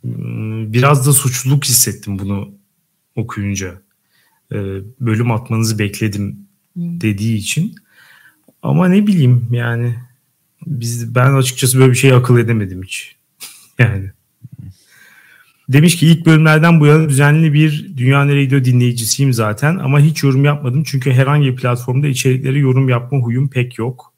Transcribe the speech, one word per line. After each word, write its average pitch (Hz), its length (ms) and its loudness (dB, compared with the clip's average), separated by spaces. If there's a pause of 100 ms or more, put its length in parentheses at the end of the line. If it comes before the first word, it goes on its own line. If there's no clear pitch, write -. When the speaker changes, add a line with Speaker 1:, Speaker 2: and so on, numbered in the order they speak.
Speaker 1:
ıı, 110 680 -8
biraz 135 340 2
da 147 60 2
suçluluk 131 520 -2
hissettim 98 540 -4
bunu 98 300 -8 (680)
okuyunca. 98 680 -8 (720)
Ee, - 40 -10 (440)
"Bölüm 117 320 -2
atmanızı 110 480 -4
bekledim." 101 680 -6 (260)
Speaker 2:
Hmm. 170 280 -8
Speaker 1:
dediği 110 360 -2
için. 156 380 -4 (880)
Ama 160 260 0
ne 202 200 2
bileyim 123 440 2
yani. 120 440 -4 (680)
Biz, 117 500 -8
ben 127 180 4
açıkçası 127 460 0
böyle 131 120 6
bir 123 60 0
şey 135 160 4
akıl 123 240 4
edemedim 104 460 -2
hiç. - 320 -14 (320)
<laughs> - 320 -20
Yani. 95 320 0 (1600)
Demiş 156 280 4
ki, 147 100 2
"İlk 165 180 4
bölümlerden 160 540 6
bu 147 60 4
yana 151 240 4
düzenli 147 440 2
bir 151 440 0
Dünya 139 280 2
Nereye 143 180 2
Gidiyor 135 220 0
dinleyicisiyim 123 680 0
zaten 113 440 -2
ama 139 220 0
hiç 151 240 2
yorum 139 220 2
yapmadım 143 380 -2
çünkü 131 280 -2
herhangi 135 400 2
bir 123 40 -4
platformda 127 520 -2
içeriklere 131 520 -2
yorum 131 300 2
yapma 123 300 -2
huyum 123 300 -2
pek 123 280 -6
yok." 123 400 -10